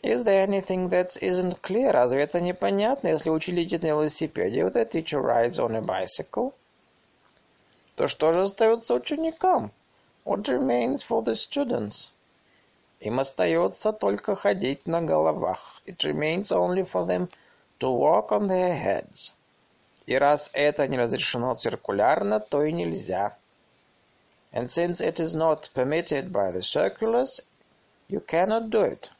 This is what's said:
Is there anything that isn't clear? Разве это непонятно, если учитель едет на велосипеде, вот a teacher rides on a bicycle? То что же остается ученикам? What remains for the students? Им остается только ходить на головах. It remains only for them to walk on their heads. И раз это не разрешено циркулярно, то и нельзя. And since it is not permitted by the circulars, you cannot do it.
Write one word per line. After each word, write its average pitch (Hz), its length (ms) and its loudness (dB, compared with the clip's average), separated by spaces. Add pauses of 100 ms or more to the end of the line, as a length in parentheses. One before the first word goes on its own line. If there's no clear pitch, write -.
Is 240 220 0
there 196 180 6
anything 190 460 0
that 180 320 0
isn't 185 400 0
clear? 247 320 2
Разве 127 300 4
это 170 180 -2
непонятно, 196 680 0
если 160 220 0
учитель 170 320 0
едет 165 220 -2
на 165 40 0
велосипеде, 151 800 0
вот 190 100 0
a 233 80 4
teacher 160 380 -2
rides 120 380 2
on 113 180 0
a 110 40 -2
bicycle? 98 720 -4 (1400)
То 147 140 0
что 160 240 2
же 180 100 4
остается 226 520 2
ученикам? 320 760 0 (540)
What 202 240 -2
remains 254 540 0
for 233 200 0
the 226 120 0
students? 208 760 -4 (880)
Им - 220 -2
остается 180 720 0
только 202 420 -2
ходить 190 500 -2
на 170 160 0
головах. 160 840 0
It - 180 -10
remains 156 480 -2
only 180 320 2
for 175 220 -2
them 180 240 -2 (500)
to 127 100 0
walk 156 440 2
on 208 140 0
their 185 280 2
heads. - 560 -4 (720)
И 123 120 0
раз 143 360 2
это 147 360 2
не 131 80 -2
разрешено 120 580 -2
циркулярно, 127 840 0
то 151 220 0
и 156 100 0
нельзя. 110 640 -4 (1120)
And 123 180 -4
since 175 300 -2
it 170 220 -2
is 165 120 -2
not 160 400 0
permitted 143 600 -2
by 98 180 0
the 90 100 -4
circulars, 220 800 -2 (680)
you 196 100 -4
cannot 214 500 0
do 220 140 4
it. - 260 -2 (100)